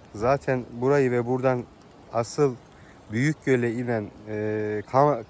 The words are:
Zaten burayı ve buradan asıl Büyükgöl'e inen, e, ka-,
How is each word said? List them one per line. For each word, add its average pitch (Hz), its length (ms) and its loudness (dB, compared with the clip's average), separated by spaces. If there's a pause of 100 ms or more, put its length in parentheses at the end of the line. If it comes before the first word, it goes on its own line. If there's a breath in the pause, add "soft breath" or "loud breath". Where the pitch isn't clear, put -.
(140)
Zaten 127 580 0
burayı 131 400 2
ve 120 140 0
buradan 127 380 0 (500)
asıl 123 420 0 (560 loud breath)
Büyükgöl'e 123 640 0
inen, 117 380 -4 (160)
e, 107 60 -8 (580)
ka-, 131 380 4